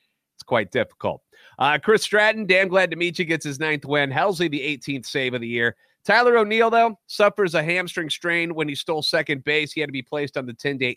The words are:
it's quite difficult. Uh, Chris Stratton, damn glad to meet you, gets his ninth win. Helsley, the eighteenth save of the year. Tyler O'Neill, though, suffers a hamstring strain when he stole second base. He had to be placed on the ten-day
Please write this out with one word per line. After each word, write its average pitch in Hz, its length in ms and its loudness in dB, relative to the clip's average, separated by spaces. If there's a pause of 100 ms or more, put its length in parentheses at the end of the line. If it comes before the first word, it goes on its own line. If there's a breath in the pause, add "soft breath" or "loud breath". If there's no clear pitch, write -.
(360)
it's - 80 -20
quite 110 280 0
difficult. - 500 -4 (380 soft breath)
Uh, 143 180 2
Chris 208 240 2
Stratton, 214 460 0
damn 185 200 4
glad 180 220 2
to 165 80 -8
meet 175 220 -4
you, 180 60 -2
gets 156 200 -2
his 143 140 -8
ninth 151 260 -4
win. 143 240 0
Helsley, 170 400 0
the 143 140 -4
eighteenth 139 420 -6
save 131 300 -4
of 120 60 -6
the 117 60 -8
year. 117 280 0 (280)
Tyler 240 340 6
O'Neill, 220 320 4
though, 226 380 2
suffers 202 480 2
a 156 80 2
hamstring 170 480 -4
strain 170 420 -2
when 156 160 -4
he 143 60 -8
stole 156 260 -4
second 151 420 -2
base. 151 280 -2
He 156 100 -6
had 147 60 -2
to 139 60 -12
be 131 100 -8
placed 147 340 -6
on 131 80 -4
the 123 80 -10
ten-day 131 440 -2